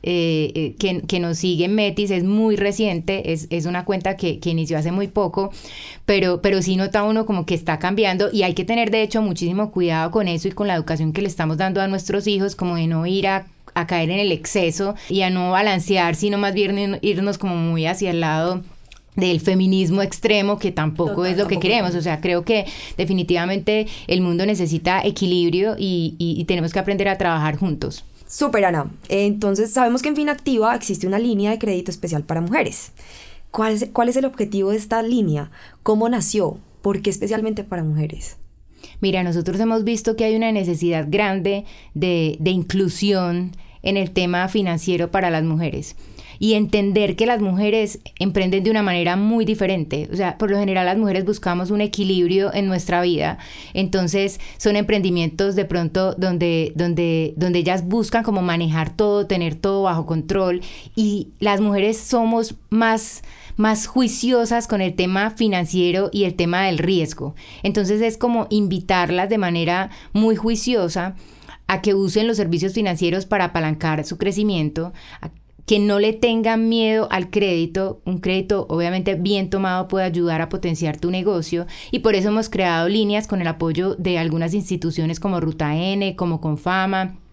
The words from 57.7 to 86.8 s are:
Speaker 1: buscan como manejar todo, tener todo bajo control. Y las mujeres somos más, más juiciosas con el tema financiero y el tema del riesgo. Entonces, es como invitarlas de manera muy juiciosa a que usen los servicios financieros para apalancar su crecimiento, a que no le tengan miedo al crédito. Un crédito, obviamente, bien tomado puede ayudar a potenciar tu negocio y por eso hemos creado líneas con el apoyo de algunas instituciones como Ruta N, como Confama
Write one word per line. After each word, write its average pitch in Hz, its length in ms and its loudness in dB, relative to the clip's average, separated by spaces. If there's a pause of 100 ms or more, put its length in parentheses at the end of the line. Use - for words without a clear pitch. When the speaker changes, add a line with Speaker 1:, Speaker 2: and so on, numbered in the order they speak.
Speaker 1:
buscan 220 380 0
como 202 180 0
manejar 165 480 0
todo, 208 380 2
tener 175 280 -2
todo 196 280 0
bajo 165 220 0
control. 180 560 0 (340)
Y 208 340 0 (100)
las 202 220 2
mujeres 208 360 2
somos 226 580 0 (140)
más, 220 520 2 (340)
más 214 300 2
juiciosas 233 840 2
con 202 140 0
el 180 140 0
tema 190 340 2
financiero 185 840 2
y 202 120 2
el 180 100 0
tema 180 320 2
del 170 140 0
riesgo. 165 560 0 (260)
Entonces, 208 400 2
es 220 160 0
como 240 320 0
invitarlas 185 800 2
de 220 80 2
manera 175 540 0 (200)
muy 220 240 4
juiciosa 208 800 0 (520)
a 190 140 0
que 202 120 2
usen 196 340 2
los 226 80 0
servicios 180 380 0
financieros 185 540 0
para 190 180 2
apalancar 156 580 -2
su 170 140 -8
crecimiento, 180 720 0 (300)
a 160 80 -12 (360)
que 208 140 4
no 202 180 4
le 214 140 4
tengan 226 560 2
miedo 220 420 2
al 180 200 -2
crédito. 190 760 0
Un 185 140 -4
crédito, 190 520 0
obviamente, 175 460 0
bien 185 340 0
tomado 185 380 0
puede 190 160 0
ayudar 170 380 0
a 160 80 -4
potenciar 156 480 -2
tu 170 120 -2
negocio 175 580 -2 (220)
y 247 100 -2
por 220 160 2
eso 190 120 2
hemos 220 220 0
creado 175 400 0
líneas 208 380 0
con 196 120 -2
el 170 80 0
apoyo 165 480 -2
de 180 220 0
algunas 165 360 0
instituciones 165 680 -2
como 185 180 0
Ruta 156 340 -2
N, 190 440 -2
como 170 240 -2
Confama 190 760 -2 (160)